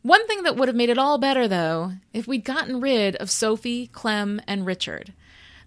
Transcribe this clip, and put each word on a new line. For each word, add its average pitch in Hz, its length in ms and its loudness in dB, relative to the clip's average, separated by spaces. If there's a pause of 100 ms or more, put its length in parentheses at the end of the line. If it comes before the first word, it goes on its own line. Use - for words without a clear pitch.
One 392 260 6
thing 415 180 -4
that 302 120 2
would 247 120 2
have 247 60 0
made 240 140 2
it 240 80 2
all 277 220 2
better, 262 280 2
though, 170 460 0 (220)
if 214 120 -6
we'd 240 160 -2
gotten 262 380 -4
rid 226 360 2
of 190 140 -6
Sophie, 240 580 -2
Clem, 208 600 -4
and 196 160 -4
Richard. 185 480 -6 (540)